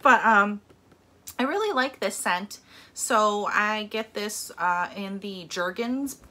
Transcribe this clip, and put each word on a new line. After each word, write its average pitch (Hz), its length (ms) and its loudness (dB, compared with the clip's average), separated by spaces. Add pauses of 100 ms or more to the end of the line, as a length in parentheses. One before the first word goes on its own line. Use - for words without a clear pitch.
But, 247 220 8
um, 208 360 6 (800)
I 254 60 2
really 403 280 0
like 262 280 -2
this - 160 -4
scent. 190 440 -4 (320)
So 208 580 2
I 214 340 0
get 220 300 -8
this, 208 420 -8
uh, 175 380 0
in 196 240 -8
the 190 280 -12
Jergens 233 720 -4 (120)